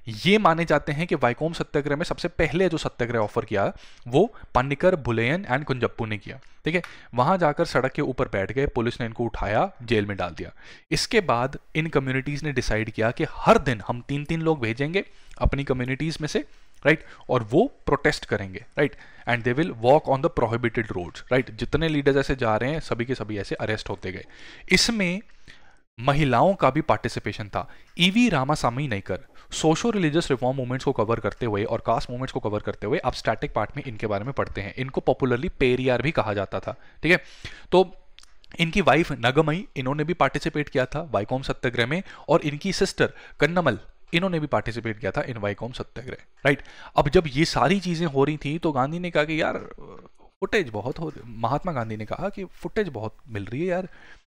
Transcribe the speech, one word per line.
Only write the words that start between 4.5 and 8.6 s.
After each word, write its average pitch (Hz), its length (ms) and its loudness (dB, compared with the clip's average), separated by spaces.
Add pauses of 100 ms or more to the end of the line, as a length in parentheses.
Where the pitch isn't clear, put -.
पानिकर, 143 420 4
बुलेयन 120 480 0
and 139 200 0
कुंजप्पू 123 420 -2
ने 107 120 -6
किया। 120 220 -14 (240)
ठीक 160 100 -2
है, 175 80 2 (320)
वहाँ 143 240 4
जाकर 165 260 4
सड़क 131 280 0
के 151 100 -2
ऊपर 131 260 -2
बैठ 98 240 -2
गए, 139 140 0